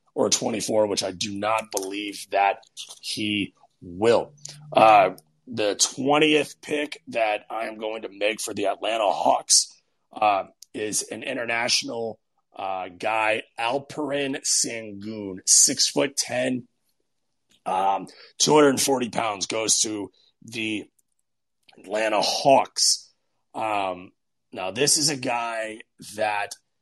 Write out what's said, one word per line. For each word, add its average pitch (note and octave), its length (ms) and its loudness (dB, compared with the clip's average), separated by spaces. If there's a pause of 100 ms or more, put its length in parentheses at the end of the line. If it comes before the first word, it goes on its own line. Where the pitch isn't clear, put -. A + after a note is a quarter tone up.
(140)
or A2+ 140 2
twenty-four, G#2+ 580 0
which G2 160 -2
I F#2+ 100 -4
do G2+ 220 -6
not A2 360 -2
believe G2+ 600 -6
that G2 280 2 (420)
he G#2 540 -4 (260)
will. F#2+ 540 2 (380)
Uh, G#2+ 380 8 (360)
the A2 300 -2
twentieth D3 840 2
pick D3 480 -8
that A2 400 -2
I A2+ 180 -6
am A2 120 -12
going A2 240 -6
to G2+ 80 -10
make G2+ 300 -2
for A2 120 -8
the G2+ 140 -2
Atlanta G#2 440 0
Hawks, - 640 2 (400)
uh, G2+ 320 2 (300)
is G#2+ 300 -4
an A2+ 180 -10
international – A#2+ 960 -4 (380)
uh, F#2+ 320 -6
guy, A2 560 -2 (140)
Alperen C#3 840 -4
Sengun, G#2+ 1040 -4
six-foot-ten, C3 1200 2 (960)
um, F#2+ 420 0 (320)
two D3 160 4
hundred C#3+ 260 6
forty B2 280 0
pounds, G#2 380 -4
goes A2 340 0
to G#2+ 300 -4 (320)
the A2 420 -6 (960)
Atlanta G#2+ 420 -2
Hawks. - 920 2 (440)
Um, G2 580 -4 (400)
now, F#2+ 180 -6
this B2+ 260 2
is A3 140 0
a D3 60 -4
guy A#2 640 -6 (340)
that G#2 400 -4 (280)